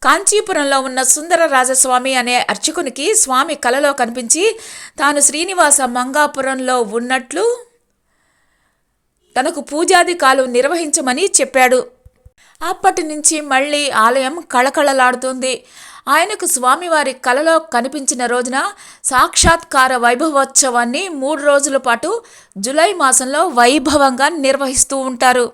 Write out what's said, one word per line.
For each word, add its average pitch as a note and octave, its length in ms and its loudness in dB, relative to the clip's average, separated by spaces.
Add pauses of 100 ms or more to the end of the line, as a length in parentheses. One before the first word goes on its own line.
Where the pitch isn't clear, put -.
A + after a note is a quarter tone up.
కాంచీపురంలో E4 760 0 (100)
ఉన్న C4 160 -6
సుందర D#4+ 380 0 (120)
రాజస్వామి B3+ 640 0
అనే B3 160 0 (160)
అర్చకునికి C#4+ 540 -6 (160)
స్వామి C4+ 420 0
కలలో C#4 360 2
కనిపించి B3 440 -2 (560)
తాను D4 260 2
శ్రీనివాస D#4 540 2 (160)
మంగాపురంలో C4 800 -2 (240)
ఉన్నట్లు C4 440 -4 (1900)
తనకు C4+ 260 -2 (100)
పూజాధికాలు D#4+ 760 2 (100)
నిర్వహించమని D4 720 0 (140)
చెప్పాడు. B3+ 420 2 (800)
అప్పటి F4+ 500 0
నుంచి D4+ 240 -2 (160)
మళ్ళీ D4 320 0 (220)
ఆలయం C4 320 0 (180)
కళకళలాడుతుంది. C4 1000 0 (600)
ఆయనకు F4+ 300 0 (100)
స్వామివారి C#4 580 0 (120)
కలలో D#4 340 2 (160)
కనిపించిన B3+ 500 -4
రోజున B3 320 -2 (460)
సాక్షాత్కార D4 880 2 (100)
వైభవోత్సవాన్ని C4 1000 0 (160)
మూడు C#4+ 200 -2 (100)
రోజుల C#4+ 260 2
పాటు B3+ 320 -2 (480)
జూలై C#4+ 360 2
మాసంలో C4+ 480 0 (180)
వైభవంగా C4+ 680 4 (180)
నిర్వహిస్తూ C4+ 520 0 (120)
ఉంటారు. B3 440 2